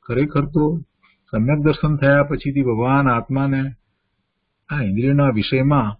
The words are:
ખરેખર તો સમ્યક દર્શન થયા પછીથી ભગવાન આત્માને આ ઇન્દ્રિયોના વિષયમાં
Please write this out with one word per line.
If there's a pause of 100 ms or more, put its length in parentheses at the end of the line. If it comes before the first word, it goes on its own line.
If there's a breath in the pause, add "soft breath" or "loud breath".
ખરેખર
તો (680 soft breath)
સમ્યક
દર્શન
થયા
પછીથી
ભગવાન
આત્માને (1080)
આ
ઇન્દ્રિયોના
વિષયમાં (120)